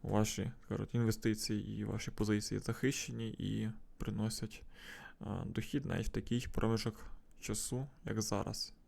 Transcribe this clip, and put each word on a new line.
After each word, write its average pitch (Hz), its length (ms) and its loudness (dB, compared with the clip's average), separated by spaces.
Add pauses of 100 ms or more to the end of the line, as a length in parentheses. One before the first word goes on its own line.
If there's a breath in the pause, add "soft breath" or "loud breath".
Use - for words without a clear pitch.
ваші, 104 480 4 (160)
кажуть, 104 240 -2
інвестиції 107 840 2
і 104 60 -2
ваші 104 260 -2
позиції 104 500 2
захищені 117 680 0
і 107 420 0 (280)
приносять, 107 640 0 (580 loud breath)
а, 92 260 -2
дохід - 380 0
навіть - 220 0
в - 40 2
такий 117 420 0
проміжок 113 540 2 (340)
часу, 127 460 0 (180)
як 110 180 0
зараз - 500 0 (160)